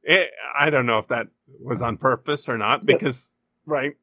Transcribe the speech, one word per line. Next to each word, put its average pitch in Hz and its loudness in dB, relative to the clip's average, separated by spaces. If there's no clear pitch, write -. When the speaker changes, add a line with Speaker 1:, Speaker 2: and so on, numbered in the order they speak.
Speaker 1:
it, 175 2
I 147 4
don't 131 2
know 113 2
if - -8
that 117 -4
was 120 -4
on 117 -2
purpose 131 -2
or 120 -2
not, 113 0
Speaker 2:
Yeah. 220 4
Speaker 1:
because, 131 -4
right? 147 -4